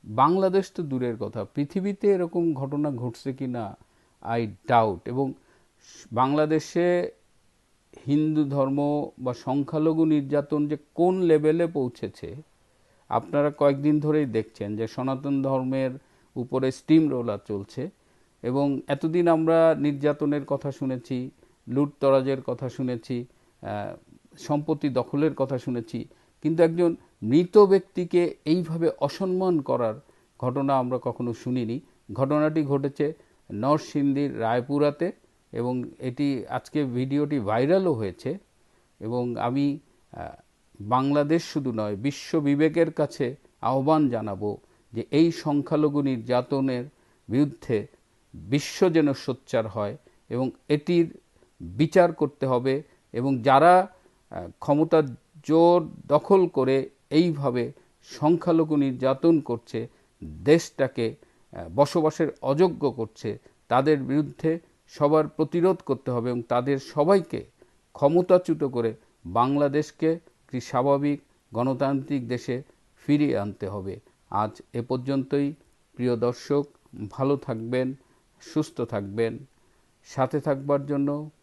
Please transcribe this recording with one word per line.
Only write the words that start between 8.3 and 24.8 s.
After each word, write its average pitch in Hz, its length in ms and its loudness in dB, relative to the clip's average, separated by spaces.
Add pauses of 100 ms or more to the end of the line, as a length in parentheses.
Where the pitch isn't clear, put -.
ধর্ম 143 680 0 (100)
বা 127 140 -4
সংখ্যালঘু 156 720 0
নির্যাতন 147 640 0
যে 151 80 -4 (180)
কোন 185 280 2
লেভেলে 160 440 4
পৌঁছেছে, 123 720 -6 (720)
আপনারা 143 420 0
কয়েকদিন 143 500 2
ধরেই 151 260 0
দেখছেন 107 500 -4
যে 113 100 -4
সনাতন 135 560 -4
ধর্মের 131 480 -2 (460)
উপরে 131 340 -2
স্টিম 156 400 4
রোলার 117 280 -4 (100)
চলছে। 107 420 -8 (520)
এবং 135 440 0
এতদিন 160 420 0
আমরা 165 500 4
নির্যাতনের 143 680 -2
কথা 139 280 -4
শুনেছি, 131 580 -6 (380)
লুটতরাজের 135 720 0
কথা 123 260 -6
শুনেছি, 123 560 -6 (380)
আহ, 101 340 -8 (420)
সম্পত্তি 151 500 -2